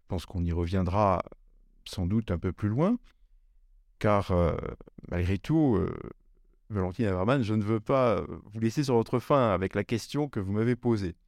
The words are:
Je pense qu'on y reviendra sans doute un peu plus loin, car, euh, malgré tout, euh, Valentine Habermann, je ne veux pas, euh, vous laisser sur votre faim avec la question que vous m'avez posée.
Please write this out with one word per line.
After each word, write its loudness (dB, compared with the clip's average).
Je -20
pense -4
qu'on -4
y 0
reviendra 2
sans -4
doute 0
un 0
peu -4
plus -2
loin, 0
car, 2
euh, 4
malgré -2
tout, 2
euh, 0
Valentine -2
Habermann, 2
je -2
ne 2
veux 0
pas, 2
euh, -8
vous -14
laisser 0
sur 2
votre 2
faim 2
avec 0
la 0
question -4
que -6
vous -4
m'avez 2
posée. -2